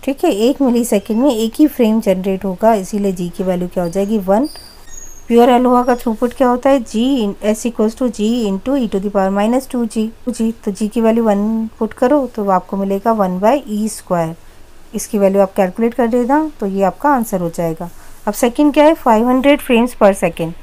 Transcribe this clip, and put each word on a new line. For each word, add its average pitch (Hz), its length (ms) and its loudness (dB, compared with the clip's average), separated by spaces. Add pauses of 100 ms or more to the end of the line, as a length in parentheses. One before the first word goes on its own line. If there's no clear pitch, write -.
ठीक 269 200 -4
है, 349 80 2
एक 226 300 0
millisecond 233 600 0
में 294 80 4
एक 226 280 -2
ही 302 80 6
frame 226 340 2
generate 190 440 0
होगा, 202 280 2
इसीलिए 202 380 -2
जी 180 160 -4 (100)
की 190 60 -4
value 180 300 -2
क्या 180 100 -2
हो 170 60 -4
जाएगी, 196 300 -2
One। 196 280 0 (800)
Pure 233 220 6
alloy 247 340 4
का 247 120 2
throughput 233 380 -2
क्या 262 140 0
होता 247 220 0
है, 277 100 4
जी 220 260 -2 (200)
in, 202 80 -2 (180)
S 220 180 -4
equals 220 300 -2
to 254 180 0
G 208 80 -2 (220)
into 196 300 -2
e 233 160 -2
to 196 100 0
the 202 100 -4
power 190 240 0
minus 240 360 0
two 240 140 -2
G। 220 200 -4 (220)
जी, 226 220 -2 (140)
तो 208 60 -4
जी 208 160 -4
की 226 140 -2
value 226 220 2
one 208 220 2 (340)
put 214 140 -4
करो 269 320 2 (100)
तो 196 140 -4
आपको 185 280 0
मिलेगा 196 340 0
one 190 280 0
by 214 140 2 (140)
ई 214 220 -4
स्क्वायर। 170 460 -4 (600)
इसकी 214 240 -6
value 196 220 4
आप 190 140 0
calculate 220 380 0
कर 240 140 0
देना 254 420 0 (100)
तो 214 60 -4
ये 196 180 0
आपका 196 300 0
answer 220 280 -2
हो 170 140 -2
जाएगा। 170 340 -4 (380)
अब 208 60 -2
second 302 400 2
क्या 302 100 6
है, 311 100 6
five 240 360 2
hundred 269 320 4
frames 240 400 0
per 202 180 6
second। 165 320 -4 (120)